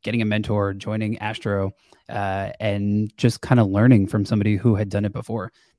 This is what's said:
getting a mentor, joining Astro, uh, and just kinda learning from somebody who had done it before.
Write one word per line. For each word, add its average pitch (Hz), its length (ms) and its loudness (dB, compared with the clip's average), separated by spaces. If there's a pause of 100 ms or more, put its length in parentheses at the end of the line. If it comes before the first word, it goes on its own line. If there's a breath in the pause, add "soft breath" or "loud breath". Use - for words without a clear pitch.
getting 113 180 -2
a 107 40 0
mentor, 104 480 0
joining 107 440 -4
Astro, 104 540 -4 (380 soft breath)
uh, 98 500 -4
and 104 580 -2
just - 240 0
kinda 120 220 4
learning 101 440 6
from 104 180 0
somebody 107 300 2
who 107 200 2
had 104 140 -2
done 101 160 -2
it 101 60 -6
before. 110 400 -10 (260)